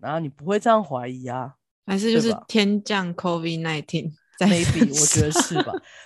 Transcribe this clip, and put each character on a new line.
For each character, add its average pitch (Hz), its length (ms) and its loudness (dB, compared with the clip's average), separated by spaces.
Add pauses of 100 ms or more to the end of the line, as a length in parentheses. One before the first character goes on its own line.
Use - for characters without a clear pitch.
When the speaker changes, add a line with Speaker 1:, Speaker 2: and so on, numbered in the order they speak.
Speaker 1:
啊， 151 200 -4
你 156 80 -6
不 143 160 -16
会 202 160 0
这 240 100 2
样 220 120 4
怀 127 260 -6
疑 127 180 -10
啊， 127 280 -6 (320)
Speaker 2:
还 196 120 -2
是 226 140 0
就 233 80 4
是 226 80 0
Speaker 1:
对 220 40 2
吧？ - 140 -6
Speaker 2:
天 202 380 2
降 185 320 -2
covid 165 440 -4
nineteen 156 520 -4 (260)
在 180 80 4
身 175 160 4
上。 - 120 2
Speaker 1:
Maybe， 147 260 2
我 151 60 4
觉 - 160 2
得 151 100 2
是 - 300 0
吧。 190 100 -4 (340)